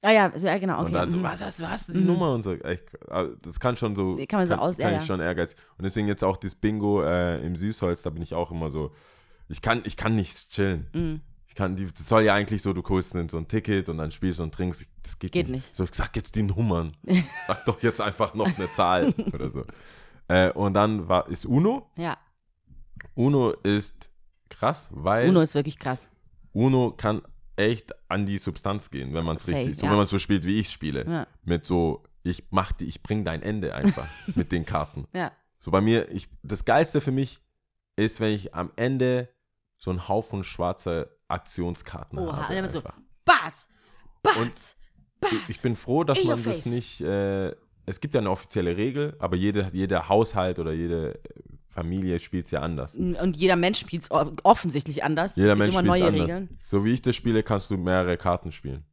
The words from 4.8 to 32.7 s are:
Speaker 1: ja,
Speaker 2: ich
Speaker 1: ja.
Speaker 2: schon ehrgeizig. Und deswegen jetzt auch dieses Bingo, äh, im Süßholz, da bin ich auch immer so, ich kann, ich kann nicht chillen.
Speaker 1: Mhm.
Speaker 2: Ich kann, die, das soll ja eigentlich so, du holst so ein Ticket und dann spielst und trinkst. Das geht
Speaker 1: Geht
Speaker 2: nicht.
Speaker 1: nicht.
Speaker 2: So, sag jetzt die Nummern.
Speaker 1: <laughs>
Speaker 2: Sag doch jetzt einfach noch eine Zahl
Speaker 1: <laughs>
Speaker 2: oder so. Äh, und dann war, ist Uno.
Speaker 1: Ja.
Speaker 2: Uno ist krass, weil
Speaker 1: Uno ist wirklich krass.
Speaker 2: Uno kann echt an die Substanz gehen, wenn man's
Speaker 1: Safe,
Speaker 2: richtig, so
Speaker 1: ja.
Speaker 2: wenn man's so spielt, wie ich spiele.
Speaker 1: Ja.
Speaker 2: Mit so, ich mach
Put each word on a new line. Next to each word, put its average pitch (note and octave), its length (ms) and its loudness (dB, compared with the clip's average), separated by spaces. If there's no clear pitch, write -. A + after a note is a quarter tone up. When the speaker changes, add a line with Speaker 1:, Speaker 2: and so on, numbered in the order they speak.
Speaker 1:
ja, D#3+ 60 0
Speaker 2:
ich D#3 60 -2
Speaker 1:
ja. D#3+ 40 -6
Speaker 2:
schon F#2+ 140 -2
ehrgeizig. E2+ 360 -2
Und F#2 80 -6
deswegen G#2 240 -2
jetzt G2 140 0
auch F#2+ 140 2
dieses F#2+ 180 -8
Bingo, G#2 480 2
äh, F2 420 0
im F2 100 -4
Süßholz, F2+ 460 -2
da - 80 -4
bin D#2+ 120 -8
ich D#2+ 140 -8
auch E2+ 160 -2
immer D#2+ 180 -4
so, D2 220 -6
ich - 140 -10
kann, A#2 240 0
ich G#2+ 120 -8
kann A2 180 0
nicht - 360 -4
chillen. F#2 420 -2
Speaker 1:
Mhm. D#3 280 -4
Speaker 2:
Ich - 80 -20
kann, F#2+ 200 -2
die, F#2+ 100 -6
das - 240 -12
soll A2+ 140 8
ja G#2 100 6
eigentlich G#2 280 0
so, G2 120 0
du F2 160 -4
holst F#2 220 0
so E2 80 -6
ein D#2+ 100 -6
Ticket G#2+ 400 0
und D#2+ 100 -6
dann D#2 140 -4
spielst F2+ 280 -4
und D#2+ 140 -6
trinkst. F2+ 320 -4
Das - 160 -14
geht F#2 120 -8
Speaker 1:
Geht F3+ 180 0
Speaker 2:
nicht. C3 180 -6
Speaker 1:
nicht. - 80 -20
Speaker 2:
So, F#2 160 0
sag - 240 -4
jetzt - 200 -6
die A2 80 2
Nummern. F2+ 600 0
Speaker 1:
<laughs> - 440 0
Speaker 2:
Sag - 180 -4
doch - 180 -2
jetzt A2+ 180 0
einfach G#2 320 -2
noch G#2+ 140 2
eine F#2 140 -4
Zahl F#2 420 4
Speaker 1:
<laughs> - 100 -4
Speaker 2:
oder C2 180 -6
so. C2 120 -8
Äh, F#2 240 6
und G2 220 0
dann G2+ 340 2
war, F2+ 220 2
ist - 160 -8
Uno. G3+ 500 2
Speaker 1:
Ja. E3+ 220 -6
Speaker 2:
Uno B2+ 360 4
ist - 580 -2
krass, - 420 -4
weil G#2 380 2
Speaker 1:
Uno F3+ 120 8
ist D#3 140 2
wirklich C#3+ 240 -4
krass. - 300 -6
Speaker 2:
Uno B2+ 380 4
kann G#2+ 300 -2
echt G#2+ 380 0
an G2 160 0
die G2 120 -2
Substanz G2 520 -6
gehen, C2+ 240 -8
wenn E2 120 0
man's D#2+ 200 -2
Speaker 1:
Safe, F2 140 0
Speaker 2:
richtig, D2+ 180 -2
so - 80 -4
Speaker 1:
ja. - 60 4
Speaker 2:
wenn G#2 60 6
man's G2+ 120 4
so G2 100 2
spielt, F#2+ 260 2
wie G2+ 140 2
ich G#2 120 -2
spiele. C#2 360 -4
Speaker 1:
Ja. D#3+ 200 -4
Speaker 2:
Mit E2+ 220 0
so, E2+ 380 0
ich F2+ 260 -4
mach F#2+ 220 0